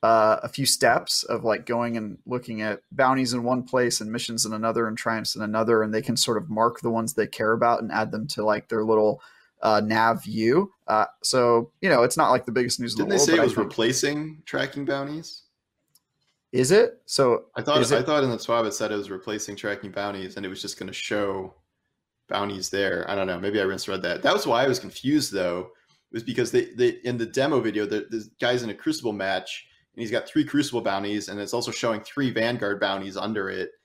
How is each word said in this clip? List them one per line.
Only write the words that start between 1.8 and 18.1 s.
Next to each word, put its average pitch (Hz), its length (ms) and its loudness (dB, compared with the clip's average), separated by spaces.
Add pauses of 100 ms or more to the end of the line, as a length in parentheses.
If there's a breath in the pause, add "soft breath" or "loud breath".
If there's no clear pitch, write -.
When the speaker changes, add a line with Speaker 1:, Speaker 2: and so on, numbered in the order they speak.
Speaker 1:
and 107 300 -8
looking 120 360 -6
at 107 200 -4 (100)
bounties 131 420 2
in 120 100 -2
one 123 180 0
place 123 380 0
and 107 120 -8
missions 117 340 -4
in 107 80 -6
another 113 340 0
and 110 100 -6
triumphs 113 380 -2
in 107 60 -6
another, 110 400 4
and 107 120 0
they 110 80 0
can 113 160 -2
sort 113 200 0
of 85 120 -8
mark 113 320 2
the 120 80 0
ones 113 240 -2
they 104 120 0
care 110 260 0
about 117 300 4
and 110 100 -6
add 107 200 0
them 110 140 -6
to, - 180 -4
like, 107 240 0
their 107 160 0
little, 107 380 4 (400 soft breath)
uh, 107 220 6
nav 110 400 4
view. 117 480 2 (140)
Uh, 107 200 4 (160)
so, 120 480 2 (120)
you 190 80 0
know, 123 120 6
it's 127 160 2
not, 139 120 4
like, 127 160 2
the 117 60 -6
biggest 123 280 0
news 117 140 -6
in 110 40 -12
the 101 60 2
Speaker 2:
Didn't - 60 -4
they 101 60 2
Speaker 1:
world, 143 100 6
Speaker 2:
say 160 60 4
Speaker 1:
but 165 80 6
Speaker 2:
it - 20 6
Speaker 1:
I - 20 6
Speaker 2:
was - 120 2
Speaker 1:
think 110 140 0
Speaker 2:
replacing 147 760 -2
tracking 135 400 -6
bounties? 143 580 -6 (1080)
Speaker 1:
Is 127 200 4
it? 226 340 4
So 123 480 2
Speaker 2:
I 113 80 -6
thought, 147 200 2
Speaker 1:
is 120 100 2
it 117 60 4
Speaker 2:
I 123 40 0
thought 147 220 2